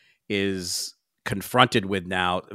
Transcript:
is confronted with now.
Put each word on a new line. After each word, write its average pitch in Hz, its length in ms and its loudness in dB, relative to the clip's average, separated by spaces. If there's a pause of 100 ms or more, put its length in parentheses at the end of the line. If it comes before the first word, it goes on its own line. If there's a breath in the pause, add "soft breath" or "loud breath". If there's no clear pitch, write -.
(280 soft breath)
is 98 680 -2 (300)
confronted 113 600 2
with 95 200 -2
now. 90 360 0 (120)